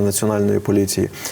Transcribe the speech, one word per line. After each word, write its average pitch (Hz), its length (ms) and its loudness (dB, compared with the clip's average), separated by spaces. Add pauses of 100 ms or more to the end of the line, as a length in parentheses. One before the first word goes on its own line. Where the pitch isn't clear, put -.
Національної 104 580 0
поліції, - 500 0 (220)